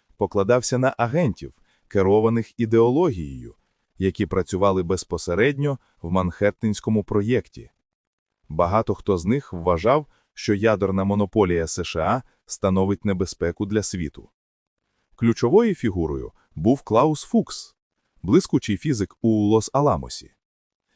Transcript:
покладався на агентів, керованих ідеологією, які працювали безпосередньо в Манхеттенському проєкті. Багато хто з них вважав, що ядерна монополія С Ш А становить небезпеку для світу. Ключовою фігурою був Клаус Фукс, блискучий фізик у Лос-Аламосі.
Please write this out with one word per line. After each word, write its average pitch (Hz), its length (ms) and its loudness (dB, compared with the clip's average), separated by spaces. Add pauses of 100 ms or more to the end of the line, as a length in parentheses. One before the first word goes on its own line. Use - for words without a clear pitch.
(160)
покладався 113 640 0
на 131 200 0
агентів, 120 560 -2 (340)
керованих 107 720 2
ідеологією, 113 960 0 (420)
які 95 280 0
працювали 95 560 0
безпосередньо 107 960 -2 (240)
в 87 80 -8
Манхеттенському 101 920 -2
проєкті. 107 680 -4 (760)
Багато 90 460 0
хто 95 240 -2
з 82 60 -8
них 127 280 -2
вважав, 90 540 0 (280)
що - 200 -2
ядерна 98 500 0
монополія 98 640 0
С 87 180 -8
Ш 85 160 -6
А 104 220 -2 (240)
становить 95 580 -2
небезпеку 92 640 -4
для 104 160 0
світу. 78 460 -8 (880)
Ключовою 156 580 4
фігурою 80 580 -4 (220)
був 107 280 2
Клаус 147 400 2
Фукс, - 540 -2 (460)
блискучий 110 540 2
фізик 110 460 -4
у 107 340 4
Лос-Аламосі. 110 760 -2 (640)